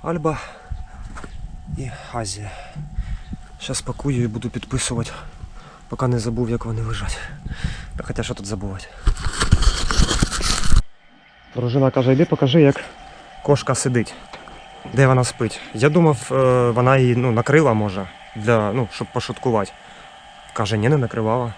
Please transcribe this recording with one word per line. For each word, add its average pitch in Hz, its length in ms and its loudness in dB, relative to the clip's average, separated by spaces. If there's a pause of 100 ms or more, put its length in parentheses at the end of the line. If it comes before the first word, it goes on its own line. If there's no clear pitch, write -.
Альба 156 340 -2 (1400)
і 135 120 -6 (240)
Азія. 104 380 -8 (1080)
Щас - 200 -6
пакую 127 420 -2
і 120 40 0
буду 110 220 -6
підписувати, - 640 -4 (800)
поки - 180 -2
не 123 120 2
забув, 113 300 -2
як 117 160 -2
вони 113 160 -4
лежать. 110 360 -4 (800)
Та - 60 -8
хоча - 200 -6
що 113 100 -6
тут 101 120 -12
забувати. 101 400 -8 (2750)
Дружина 127 360 2
каже: 131 220 4
«Йди 143 120 6
покажи, 147 360 4
як 139 220 6 (600)
кошка 139 320 2
сидить. 123 380 0 (800)
Де 131 140 6
вона 127 160 6
спить?» - 360 -4 (140)
Я 120 160 4
думав, 156 280 4 (140)
е, 127 40 0 (360)
вона 123 260 4
її, 123 180 4
ну, 123 160 0
накрила, 131 420 4
може, 101 340 -2 (280)
для, 107 380 2
ну, 120 200 -2
щоб - 200 -8
пошуткувати. 113 580 -2 (840)
Каже: 107 240 -2
«Ні, 107 120 2
не 151 80 4
накривала. 117 600 -2